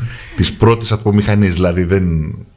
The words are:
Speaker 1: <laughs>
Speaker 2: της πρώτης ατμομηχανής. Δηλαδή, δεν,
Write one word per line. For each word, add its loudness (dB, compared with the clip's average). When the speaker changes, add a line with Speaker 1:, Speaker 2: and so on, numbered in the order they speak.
Speaker 1:
<laughs> -12
Speaker 2:
της 2
πρώτης 2
ατμομηχανής. 2
Δηλαδή, 0
δεν, 0